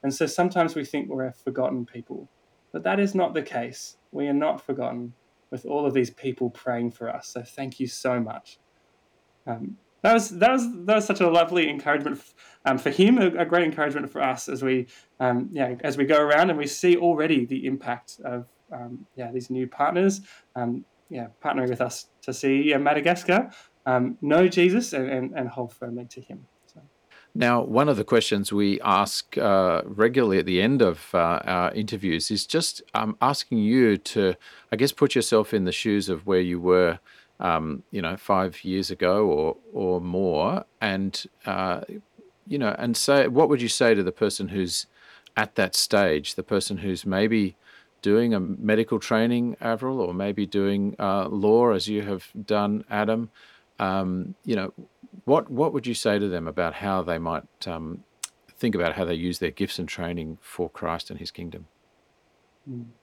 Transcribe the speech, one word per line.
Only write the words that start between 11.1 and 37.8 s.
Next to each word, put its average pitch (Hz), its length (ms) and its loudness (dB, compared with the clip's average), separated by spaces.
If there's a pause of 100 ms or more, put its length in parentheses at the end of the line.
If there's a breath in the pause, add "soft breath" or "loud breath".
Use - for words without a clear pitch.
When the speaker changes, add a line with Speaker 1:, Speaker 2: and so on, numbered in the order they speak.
Speaker 1:
a 180 80 6
lovely 170 400 4
encouragement 143 480 -2
f-, - 180 -20 (300 soft breath)
um, 131 140 2
for 147 100 -2
him, 208 300 6
a, 196 80 6 (100)
a 170 80 2
great 170 200 2
encouragement 147 460 -2
for 143 120 -4
us 131 260 -2
as 139 140 -6
we, 131 240 0 (320 soft breath)
um, 123 340 0
yeah, 131 300 -2
as 143 160 -2
we 139 80 2
go 151 120 6
around 151 300 4
and 160 100 0
we 147 80 -4
see 175 300 4
already 160 480 2
the 131 220 -6
impact 127 580 -8
of, 123 220 -8 (260)
um, 123 420 -14
yeah, 120 160 -10
these 123 200 -8
new 127 160 -2
partners, 175 560 0 (340 loud breath)
um, 120 300 -4 (240)
yeah, 123 160 -10 (180)
partnering 139 240 -2
with 123 140 -2
us - 240 -6 (160)
to 131 100 -8
see, 139 400 2
uh, 139 60 4
Madagascar, 170 720 2 (340 loud breath)
um, 127 380 0
know 160 260 6
Jesus 185 460 2
and, 131 160 -2
and, 131 260 -4
and 127 140 -4
hold 120 240 -8
firmly 120 320 -10
to 127 160 -18
him. - 240 -20 (260)
So. - 80 -20 (540 soft breath)
Speaker 2:
Now, 120 280 2
one 139 280 2
of 120 80 4
the 107 60 0
questions 104 500 2
we 101 260 2
ask, - 560 0
uh, 95 480 4
regularly 113 540 4
at 80 80 2
the 90 160 2
end 127 180 2
of, 90 320 2
uh, 85 320 2
our 87 280 0
interviews 95 580 -2
is 104 160 -4
just, - 340 -4 (140)
um, 110 260 -2
asking 127 380 0
you 110 400 4
to, 95 360 0 (380 loud breath)
I 113 40 -2
guess, 135 160 2
put - 220 2
yourself 110 380 2
in 101 120 2
the 90 80 0
shoes 101 360 0
of 90 180 -4
where 95 140 4
you 87 180 -2
were, 90 420 4 (400 soft breath)
um, 80 500 -2